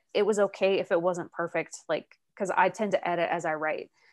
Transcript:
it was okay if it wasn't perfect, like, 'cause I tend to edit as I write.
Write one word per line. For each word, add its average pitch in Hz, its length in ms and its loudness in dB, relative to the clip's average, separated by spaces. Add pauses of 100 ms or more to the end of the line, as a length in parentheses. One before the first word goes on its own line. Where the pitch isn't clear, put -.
(140)
it 208 100 4
was 208 160 2
okay 196 400 2
if - 120 -4
it 170 100 4
wasn't 175 300 -2
perfect, 170 460 -4 (120)
like, - 280 -4 (180)
'cause 190 200 -4
I 185 140 4
tend 202 220 -2
to - 160 0
edit 170 240 0
as 165 140 -2
I 156 100 -2
write. 156 340 -4 (240)